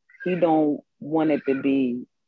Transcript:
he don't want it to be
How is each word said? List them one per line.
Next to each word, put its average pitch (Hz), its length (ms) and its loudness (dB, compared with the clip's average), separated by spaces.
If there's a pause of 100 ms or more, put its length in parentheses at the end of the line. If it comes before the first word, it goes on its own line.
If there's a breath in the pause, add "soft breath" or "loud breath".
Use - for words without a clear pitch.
(220)
he 180 140 -2
don't 156 440 2 (200)
want 156 300 0
it 143 160 -2
to 135 80 2
be 135 520 -2 (220)